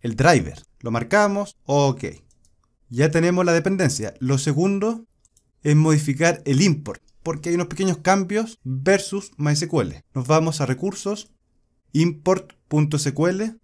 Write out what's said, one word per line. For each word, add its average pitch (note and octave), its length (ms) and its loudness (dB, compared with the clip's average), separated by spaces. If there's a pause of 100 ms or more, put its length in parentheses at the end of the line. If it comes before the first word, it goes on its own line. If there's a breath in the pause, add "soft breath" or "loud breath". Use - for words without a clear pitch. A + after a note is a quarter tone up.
el A2+ 140 -6
driver. C3 460 2 (180)
Lo A#2 120 -8
marcamos, G3+ 720 -2
ok. C#3 400 0 (840)
Ya C3+ 220 2
tenemos F3 340 2
la E3+ 80 2
dependencia. E3 680 0
Lo C3 180 0
segundo G3 680 -2 (580)
es D3 120 2
modificar D3+ 720 2
el C#3+ 160 2
import, D3+ 400 0 (220)
porque D#3+ 260 -6
hay E3+ 60 0
unos F3 120 -2
pequeños F3 320 -2
cambios G3 640 -2
versus F#3 760 -2
My D3 160 0
S D#3+ 140 -2
Q D#3+ 140 0
L. - 220 -6 (100)
Nos B2+ 140 -6
vamos D#3 320 2
a C#3+ 60 0
recursos, G3 680 -6 (600)
import E3+ 600 0 (140)
punto D3+ 300 0
S C#3+ 160 -2
Q D3+ 140 0
L. G#3+ 360 -4